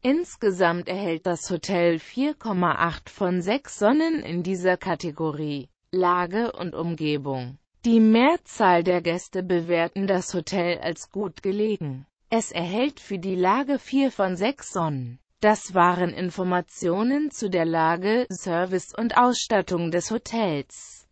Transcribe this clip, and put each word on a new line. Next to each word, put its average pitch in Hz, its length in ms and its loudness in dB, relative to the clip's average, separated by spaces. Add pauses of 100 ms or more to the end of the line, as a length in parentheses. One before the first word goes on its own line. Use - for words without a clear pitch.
Insgesamt 190 840 0
erhält 180 400 -4
das 170 240 -4
Hotel 170 480 2
vier 277 340 -4
Komma 180 400 0
acht - 340 -2
von 180 360 -2
sechs 226 340 -4
Sonnen 302 460 2
in 175 180 -4
dieser 180 340 0
Kategorie. 151 960 -6 (220)
Lage 180 640 0
und 175 200 -8
Umgebung. 147 880 -4 (260)
Die 226 140 6
Mehrzahl 220 840 4
der 175 200 2
Gäste 180 400 -4
bewerten 175 640 0
das 185 260 0
Hotel 175 460 -2
als - 320 -8
gut 190 320 -8
gelegen. 190 640 -2 (240)
Es 226 200 -2
erhält 196 480 -4
für 196 200 -8
die 185 160 -4
Lage 240 420 2
vier 269 340 0
von 185 240 0
sechs 208 380 -4
Sonnen. 135 460 -4 (200)
Das 214 360 2
waren 180 340 4
Informationen 185 1200 -2
zu - 180 -8
der 175 180 0
Lage, 170 680 2
Service 180 680 -2
und 233 200 0
Ausstattung 190 760 2
des 170 180 -2
Hotels. - 1040 -6